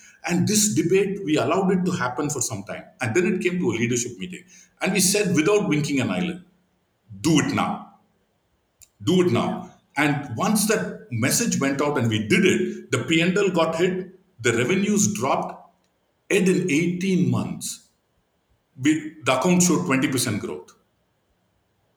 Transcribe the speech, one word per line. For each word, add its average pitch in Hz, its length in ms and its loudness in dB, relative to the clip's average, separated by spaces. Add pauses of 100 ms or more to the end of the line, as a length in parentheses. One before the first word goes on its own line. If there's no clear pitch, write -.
(280)
And 175 180 2
this 214 300 2
debate, 190 480 0
we 151 140 0
allowed 175 340 2
it 185 140 0
to - 60 -2
happen 143 380 -2
for 139 120 -4
some 101 220 -6
time. 82 200 -12 (160)
And 120 160 -2
then 185 180 2
it - 80 -2
came 180 180 -2
to 123 120 0
a - 80 0
leadership 117 400 -4
meeting. 90 240 -12 (380)
And 180 100 0
we 208 80 0
said, 208 340 2
without 202 360 2
winking 143 320 0
an 104 100 -2
eyelid, 90 320 -4 (760)
"Do 156 180 4
it - 140 0
now. - 400 -4 (1080)
Do 180 200 2
it - 100 2
now." - 400 -2 (260)
And 143 400 0
once 208 300 0
that - 440 -2
message 135 480 0
went 139 220 0
out 147 160 0
and 120 100 2
we 107 180 0
did 143 200 4
it, - 460 0
the - 80 0
P 160 200 0
and 180 180 2
L 202 120 2
got 165 260 2
hit, 185 420 -2 (220)
the 117 140 2
revenues 196 600 2
dropped, - 600 -4 (540)
and 180 180 2
in 175 240 2
eighteen 175 580 0
months, - 600 -6 (920)
we, 156 340 0 (100)
the 165 120 2
account 185 240 4
showed 165 260 2
twenty 131 200 2
percent 120 320 -2
growth. 80 340 -12 (1200)